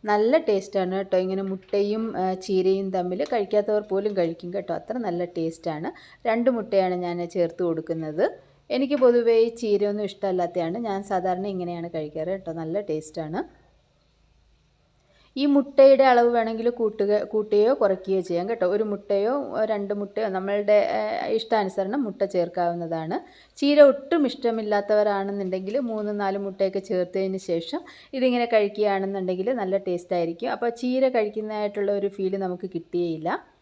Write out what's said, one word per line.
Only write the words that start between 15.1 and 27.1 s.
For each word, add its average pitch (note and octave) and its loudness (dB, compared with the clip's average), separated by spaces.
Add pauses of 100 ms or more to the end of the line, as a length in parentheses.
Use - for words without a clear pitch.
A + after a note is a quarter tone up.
ഈ C#4 0
മുട്ടയുടെ C#4 8
അളവ് A#3+ 8
വേണമെങ്കിൽ A#3 0
കൂട്ടുക, G#3 0
കൂട്ടുകയോ G#3+ 2
കുറയ്ക്കുകയോ F#3+ 0
ചെയ്യാം F3 -2
കേട്ടോ. A3+ 0
ഒരു G#3 2
മുട്ടയോ, G#3 -2
രണ്ട് G#3 -2
മുട്ടയോ G3+ -4
നമ്മളുടെ, G3+ 2 (380)
ഏ, - -2
ഇഷ്ടാനുസരണം G#3+ -2
മുട്ട G3+ -4
ചേർക്കാവുന്നതാണ്. E3+ -2 (400)
ചീര D4 4
ഒട്ടും C#4 6
ഇഷ്ടമില്ലാത്തവരാണെന്നുണ്ടെങ്കിൽ G3+ 0
മൂന്ന് G#3+ -4
നാല് G3 -2
മുട്ടയൊക്കെ G3 -2
ചേർത്തതിന് F#3+ -2